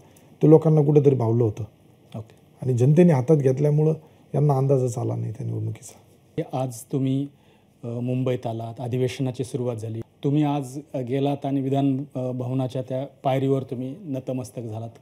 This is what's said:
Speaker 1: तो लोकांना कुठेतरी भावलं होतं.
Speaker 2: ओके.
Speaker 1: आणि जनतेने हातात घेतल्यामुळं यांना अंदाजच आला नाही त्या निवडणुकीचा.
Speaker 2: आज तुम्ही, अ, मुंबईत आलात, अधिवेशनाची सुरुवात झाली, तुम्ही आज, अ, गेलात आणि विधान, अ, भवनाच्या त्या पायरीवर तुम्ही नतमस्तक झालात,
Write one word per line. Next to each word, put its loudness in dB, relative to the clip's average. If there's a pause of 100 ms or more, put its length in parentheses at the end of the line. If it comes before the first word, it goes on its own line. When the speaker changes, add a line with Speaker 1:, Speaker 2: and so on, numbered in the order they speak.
(420)
Speaker 1:
तो 6
लोकांना 8
कुठेतरी 6
भावलं 2
होतं. -2 (520)
Speaker 2:
ओके. -16 (220)
Speaker 1:
आणि -2
जनतेने 6
हातात 4
घेतल्यामुळं 2 (420)
यांना 2
अंदाजच 0
आला -4
नाही -6
त्या -8
निवडणुकीचा. -8 (580)
Speaker 2:
आज -6 (120)
तुम्ही, 0 (560)
अ, -10
मुंबईत -4
आलात, -8
अधिवेशनाची -4
सुरुवात -6
झाली, -10 (220)
तुम्ही 2
आज, -4 (140)
अ, -4
गेलात -2
आणि -2
विधान, 0 (120)
अ, -6
भवनाच्या -4
त्या -6 (180)
पायरीवर 0
तुम्ही -10 (100)
नतमस्तक -8
झालात, -10 (120)